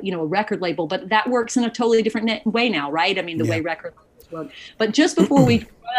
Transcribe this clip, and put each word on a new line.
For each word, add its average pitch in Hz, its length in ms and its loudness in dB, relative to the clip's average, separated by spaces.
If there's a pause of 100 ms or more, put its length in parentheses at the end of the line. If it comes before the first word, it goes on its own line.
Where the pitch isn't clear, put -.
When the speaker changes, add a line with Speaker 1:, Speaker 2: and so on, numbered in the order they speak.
Speaker 1:
you 190 80 -4
know, 170 100 -4
a 160 40 -2
record 196 360 -2
label, 170 260 -4
but 185 220 -6
that 214 180 2
works 240 300 -2
in 240 60 2
a 233 60 0
totally 226 340 2
different 220 240 -2
na-, 220 120 -2 (120)
way 233 180 0
now, 143 220 -2
right? 180 260 0
I 185 60 -2
mean, 170 140 -8
the 156 80 -2
Speaker 2:
Yeah. 170 60 0
Speaker 1:
way 165 100 -2
record 165 340 -8
labels - 360 -20
work. 160 240 -12 (220)
But 220 140 0
just 311 240 4
before 277 280 6
we 240 140 6
Speaker 2:
<clears throat> - 260 -12
Speaker 1:
run 240 160 -8